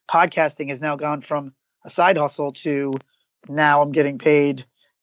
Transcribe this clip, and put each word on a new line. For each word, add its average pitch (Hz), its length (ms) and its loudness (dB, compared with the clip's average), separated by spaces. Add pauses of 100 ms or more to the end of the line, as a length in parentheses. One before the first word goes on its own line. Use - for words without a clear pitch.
podcasting 160 640 0
has 139 140 -8
now 147 140 -4
gone 147 260 -4
from 143 320 -6 (320)
a - 20 -20
side 180 300 2
hustle 147 340 -2
to 139 400 -4 (560)
now 147 320 4
I'm 147 120 0
getting 139 260 0
paid, 143 480 2 (360)